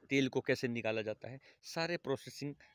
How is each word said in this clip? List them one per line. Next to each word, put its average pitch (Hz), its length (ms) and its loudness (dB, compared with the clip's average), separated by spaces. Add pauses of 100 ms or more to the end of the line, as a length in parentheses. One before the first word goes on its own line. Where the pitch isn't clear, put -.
(100)
तेल 135 180 6
को 131 120 2
कैसे 131 280 2
निकाला 110 340 0
जाता 107 260 -4
है, 131 100 -12 (260)
सारे 165 340 -2
प्रोसेसिंग 135 560 -4 (200)